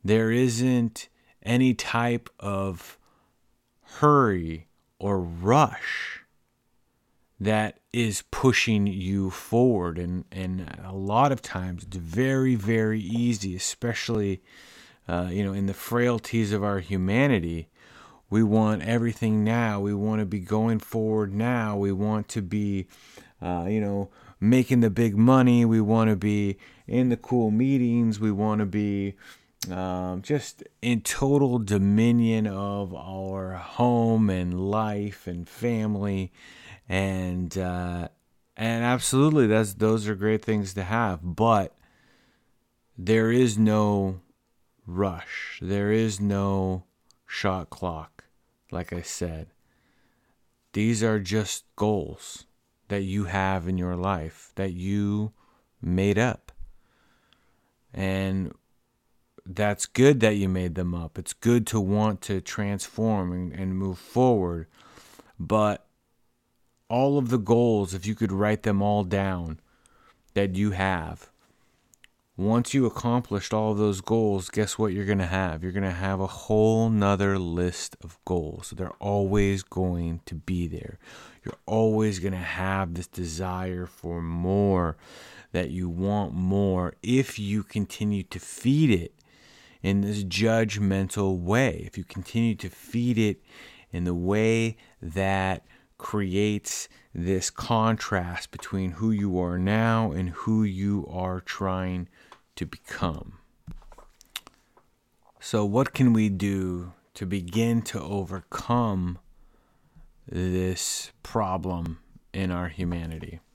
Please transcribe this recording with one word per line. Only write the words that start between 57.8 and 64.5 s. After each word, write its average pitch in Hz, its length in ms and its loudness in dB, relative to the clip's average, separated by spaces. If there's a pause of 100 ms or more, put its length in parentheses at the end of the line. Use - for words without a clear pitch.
And 95 580 -2 (920)
that's 101 400 -2
good 131 340 6
that 107 160 4
you 98 140 2
made 90 240 0
them 87 200 -2
up. 85 240 -8
It's - 140 -12
good 117 360 2
to 113 120 0
want 104 420 0
to 95 200 -4
transform 104 880 -2
and, 90 220 -6
and 92 240 -4
move 95 200 -4
forward. 95 680 0 (760)